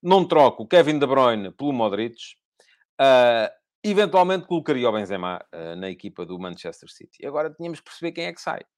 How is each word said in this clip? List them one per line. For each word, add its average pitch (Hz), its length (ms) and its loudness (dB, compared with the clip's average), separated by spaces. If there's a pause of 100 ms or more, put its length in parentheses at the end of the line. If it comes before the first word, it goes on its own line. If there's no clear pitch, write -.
não 180 240 4
troco 135 380 4
o - 20 -18
Kevin 151 320 4
De 139 80 0
Bruyne 120 460 0
pelo 143 200 -6
Modric, 113 440 -4 (800)
ah, 123 500 4 (360)
eventualmente 190 640 2
colocaria 143 420 -2
o 110 40 0
Benzema, 92 600 -6
ah, 82 240 -12
na 92 120 -10
equipa 90 380 -14
do 90 120 -12
Manchester 90 520 -14
City. - 340 -20
Agora 151 260 -6
tínhamos 165 280 -14
que - 60 -20
perceber - 280 -12
quem 170 140 -10
é 175 60 -12
que - 80 -20
sai - 200 -10 (180)